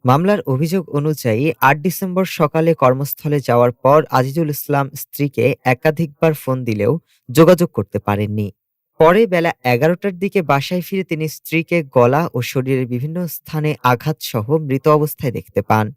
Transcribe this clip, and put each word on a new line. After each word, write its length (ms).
মামলার 420
অভিযোগ 360
অনুযায়ী, 460
আট 160
ডিসেম্বর 380
সকালে 360
কর্মস্থলে 640
যাওয়ার 240
পর 160
আজিজুল 400
ইসলাম 440
স্ত্রীকে 500
একাধিকবার 720
ফোন 300
দিলেও 280
যোগাযোগ 480
করতে 220
পারেননি। 480
পরে 260
বেলা 240
এগারোটার 540
দিকে 240
বাসায় 400
ফিরে 220
তিনি 240
স্ত্রীকে 500
গলা 260
ও 80
শরীরের 440
বিভিন্ন 320
স্থানে 420
আঘাতসহ 640
মৃত 200
অবস্থায় 500
দেখতে 240
পান। 240